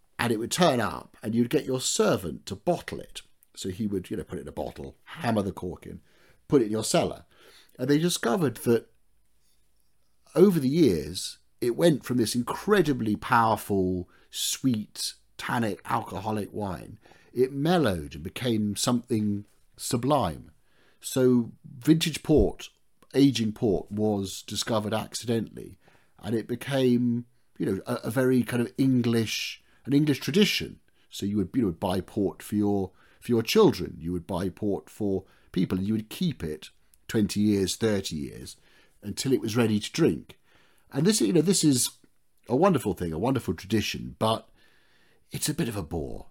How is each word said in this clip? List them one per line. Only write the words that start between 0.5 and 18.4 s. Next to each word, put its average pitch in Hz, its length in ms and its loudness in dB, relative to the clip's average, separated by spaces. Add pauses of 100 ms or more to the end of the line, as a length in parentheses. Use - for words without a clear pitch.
turn 156 280 4
up, 85 420 -6
and 113 120 -4
you'd 120 160 2
get - 140 0
your 127 160 -4
servant 117 640 -2
to - 80 -8
bottle - 460 -4
it. - 220 -14 (340)
So 98 140 -8
he 98 160 -4
would, 98 220 -4
you 110 80 -8
know, 78 60 -6
put 87 160 -10
it 69 40 -12
in 71 60 -14
a 76 40 -16
bottle, 67 520 -10
hammer 117 380 -2
the 95 100 -2
cork - 320 -10
in, 87 160 -14 (460)
put 139 160 4
it 110 40 -2
in 104 40 -6
your 107 140 -4
cellar. 131 400 -2 (540)
And 131 100 -4
they 143 100 4
discovered 175 600 0
that 117 280 2 (1500)
over 175 260 6
the 131 80 2
years, 95 720 0 (220)
it 120 160 -2
went 156 280 2
from 123 120 -2
this 113 180 0
incredibly 123 840 2
powerful, 104 920 2 (220)
sweet, - 840 -2 (220)
tannic, 117 480 -2
alcoholic 107 680 -4
wine. 92 460 -8 (340)
It 131 200 0
mellowed 139 640 0
and 76 80 -12
became 104 540 -2